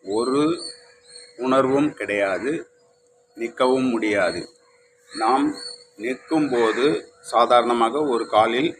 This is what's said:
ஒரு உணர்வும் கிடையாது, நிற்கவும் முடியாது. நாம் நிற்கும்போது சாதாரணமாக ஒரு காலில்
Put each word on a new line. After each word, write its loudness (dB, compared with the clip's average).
ஒரு -2
உணர்வும் 2
கிடையாது, -2
நிற்கவும் 0
முடியாது. 0
நாம் 0
நிற்கும்போது 0
சாதாரணமாக 2
ஒரு -2
காலில் 2